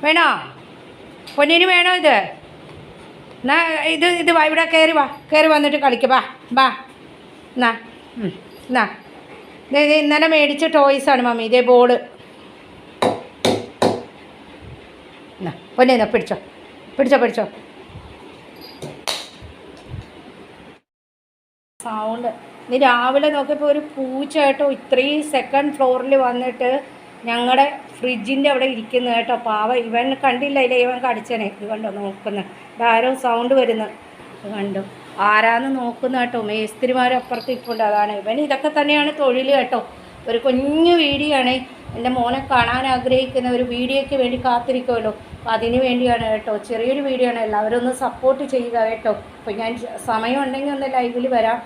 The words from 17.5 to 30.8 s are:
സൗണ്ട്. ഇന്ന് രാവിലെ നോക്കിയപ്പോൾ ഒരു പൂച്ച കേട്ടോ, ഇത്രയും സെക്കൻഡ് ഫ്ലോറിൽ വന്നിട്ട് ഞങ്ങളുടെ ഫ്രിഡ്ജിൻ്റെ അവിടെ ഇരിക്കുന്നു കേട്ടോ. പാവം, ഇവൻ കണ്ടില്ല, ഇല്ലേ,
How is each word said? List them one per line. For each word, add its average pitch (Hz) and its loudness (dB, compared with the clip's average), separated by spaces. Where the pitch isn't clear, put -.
സൗണ്ട്. 226 -6
ഇന്ന് 247 -2
രാവിലെ 262 4
നോക്കിയപ്പോൾ 294 -2
ഒരു 294 4
പൂച്ച 269 -6
കേട്ടോ, 277 2
ഇത്രയും 277 0
സെക്കൻഡ് 277 0
ഫ്ലോറിൽ 254 2
വന്നിട്ട് 247 -2
ഞങ്ങളുടെ 247 4
ഫ്രിഡ്ജിൻ്റെ 254 -2
അവിടെ 262 2
ഇരിക്കുന്നു 247 -2
കേട്ടോ. 233 -2
പാവം, 214 0
ഇവൻ 233 -2
കണ്ടില്ല, 269 0
ഇല്ലേ, 247 0